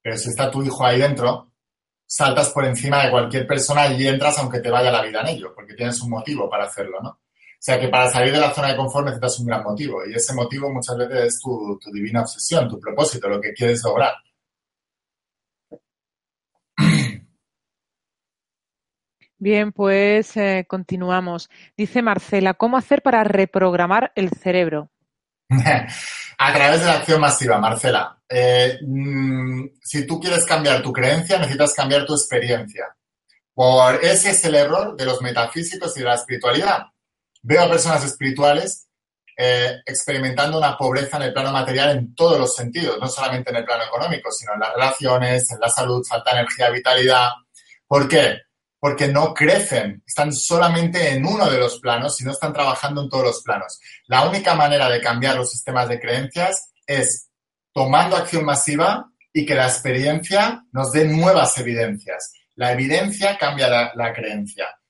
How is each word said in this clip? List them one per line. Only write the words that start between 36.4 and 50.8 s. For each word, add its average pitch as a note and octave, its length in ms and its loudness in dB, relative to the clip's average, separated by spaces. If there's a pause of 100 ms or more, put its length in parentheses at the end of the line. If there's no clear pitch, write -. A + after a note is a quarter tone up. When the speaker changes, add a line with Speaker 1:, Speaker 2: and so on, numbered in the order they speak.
Speaker 1:
Veo D#3+ 160 6
a F3 60 4
personas D#3+ 360 2
espirituales, D3 840 0 (480)
eh, B2 480 0
experimentando C3+ 720 -2
una D3 220 0
pobreza C3+ 400 -2
en C3+ 60 -4
el B2 100 -4
plano C3+ 180 -2
material C3 380 0
en B2 240 -2
todos E3 240 4
los - 180 0
sentidos, B2 420 -4
no C3 80 -4
solamente B2+ 440 -4
en A#2+ 60 -4
el A#2 100 -4
plano A#2 180 -2
económico, A#2 460 -4
sino G#2+ 240 -8
en G#2+ 60 -6
las - 120 -4
relaciones, B2+ 800 0
en A2 100 -8
la A#2 80 0
salud, B2+ 400 0
falta B2 240 -2
energía, B2 380 0
vitalidad. B2+ 580 2 (580)
¿Por C#3 220 2
qué? - 300 4 (420)
Porque C#3+ 280 0
no D3+ 260 2
crecen, C#3 720 0
están D3 260 -2
solamente E3+ 800 2